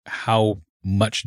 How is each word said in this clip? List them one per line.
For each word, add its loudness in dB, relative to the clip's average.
how 0
much 0